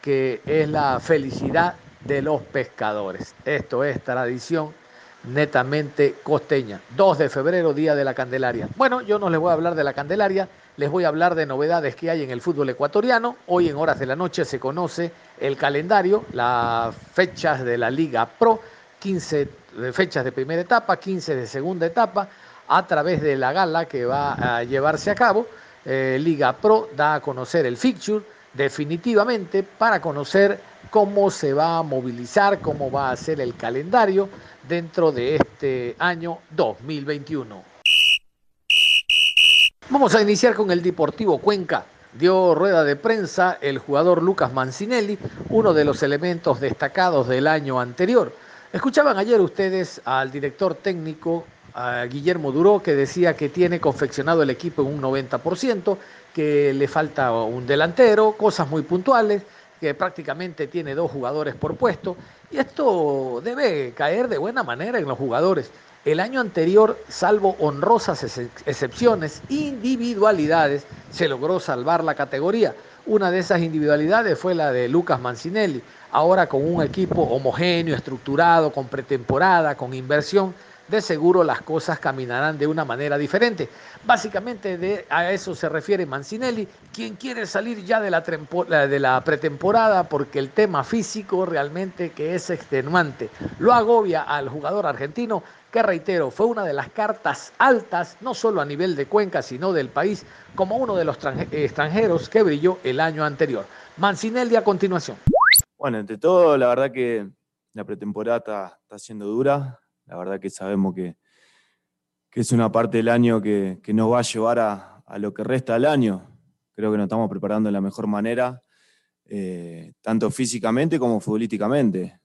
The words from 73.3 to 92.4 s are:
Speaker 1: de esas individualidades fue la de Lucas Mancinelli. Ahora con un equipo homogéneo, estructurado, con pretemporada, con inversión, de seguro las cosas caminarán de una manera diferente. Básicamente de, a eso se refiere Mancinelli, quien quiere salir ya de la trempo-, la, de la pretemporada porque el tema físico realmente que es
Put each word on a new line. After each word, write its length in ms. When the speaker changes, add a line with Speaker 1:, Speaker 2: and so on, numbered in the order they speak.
Speaker 1:
de 80
esas 240
individualidades 760
fue 180
la 180
de 160
Lucas 320
Mancinelli. 600
Ahora 380
con 180
un 160
equipo 400
homogéneo, 720
estructurado, 800
con 160
pretemporada, 880
con 180
inversión, 600
de 140
seguro 420
las 160
cosas 380
caminarán 580
de 100
una 160
manera 360
diferente. 500
Básicamente 720
de, 320
a 200
eso 240
se 140
refiere 380
Mancinelli, 600
quien 260
quiere 280
salir 400
ya 160
de 100
la 120
trempo-, 440
la, 200
de 120
la 240
pretemporada 840
porque 300
el 100
tema 360
físico 600
realmente 680
que 220
es 140